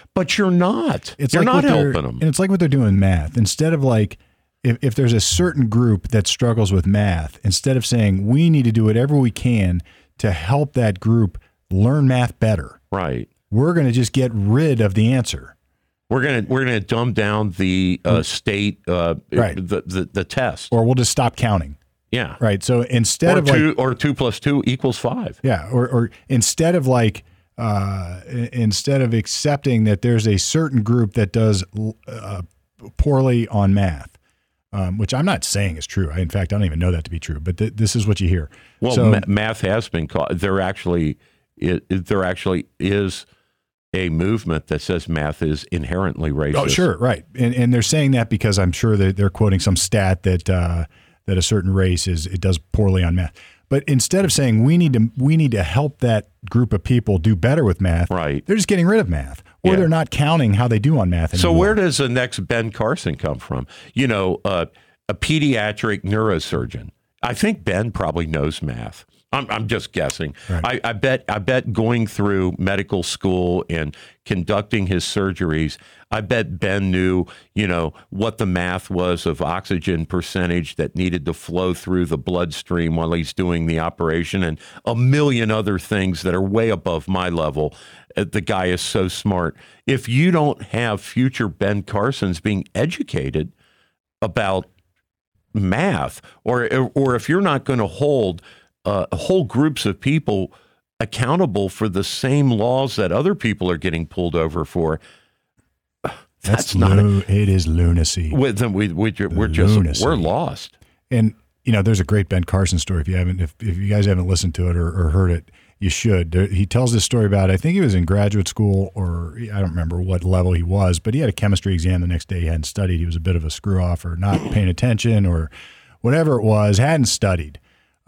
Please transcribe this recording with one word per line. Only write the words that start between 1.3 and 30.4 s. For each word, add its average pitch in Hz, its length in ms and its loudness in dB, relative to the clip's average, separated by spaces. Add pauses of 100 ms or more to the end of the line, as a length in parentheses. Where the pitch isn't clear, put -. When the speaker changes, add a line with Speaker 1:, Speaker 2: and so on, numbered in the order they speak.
Speaker 1:
You're 170 80 4
Speaker 2:
like - 20 4
Speaker 1:
not 254 100 4
Speaker 2:
what 269 100 4
they're, 147 260 4
Speaker 1:
helping 143 180 0
'em. 120 120 -8
Speaker 2:
and - 20 0
it's 156 160 0
like 190 100 0
what 190 100 2
they're 170 80 2
doing 135 200 4
in 98 120 4
math. 90 380 2
Instead 151 360 2
of, 143 100 0
like, 110 340 2 (460)
if, 120 180 2
if 131 140 0
there's 123 180 4
a 110 60 4
certain 151 500 2
group 113 380 2
that 107 180 2
struggles 110 460 0
with 90 160 2
math, 95 560 0
instead 131 340 0
of 113 80 -2
saying, 101 420 2
"We 156 220 4
need 143 160 4
to 113 60 4
do 110 140 2
whatever 120 300 2
we 131 160 4
can 95 500 0 (360)
to 107 140 0
help 113 420 -2
that 110 260 0
group 113 380 2 (320)
learn 131 380 4
math 123 320 0
better," 110 420 -2 (100)
Speaker 1:
Right. 76 380 -4 (220)
Speaker 2:
we're 139 240 2
gonna 139 160 2
just 117 200 0
get 127 220 0
rid 113 480 2
of 98 140 2
the 110 180 4
answer. - 420 -4 (540)
Speaker 1:
We're 127 140 0
gonna, 123 240 0
we're 131 180 0
gonna 120 140 0
dumb 117 340 -2
down 104 440 0
the, 92 480 0
uh, 85 160 4
Speaker 2:
Mm. - 40 -6
Speaker 1:
state, 104 640 -4
uh, 85 280 0 (160)
Speaker 2:
Right. 92 240 0
Speaker 1:
the, 92 300 -4
the, 90 260 -4
the 98 120 -4
test. - 480 -4
Speaker 2:
Or 113 120 4
we'll 127 120 4
just 123 160 2
stop 123 240 0
counting. 87 420 -2 (340)
Speaker 1:
Yeah. 117 300 -4
Speaker 2:
Right. 101 200 2
So 123 200 2
instead 127 560 2
Speaker 1:
Or - 20 6
Speaker 2:
of, 143 80 0
like 135 100 6
Speaker 1:
two, 151 200 4
or 127 180 0
two 147 180 -2
plus 123 280 -2
two 143 260 0
equals 127 300 -2
five. 160 460 -6
Speaker 2:
Yeah. 104 280 0
Or, 123 160 2
or 117 240 0 (160)
instead 160 480 2
of, 143 100 0
like, 120 380 2 (340)
uh, 98 680 -4
i-, 120 240 -6
instead 127 500 0
of 117 120 0
accepting 120 720 0
that 104 160 2
there's 117 260 2
a 104 100 4
certain 135 460 0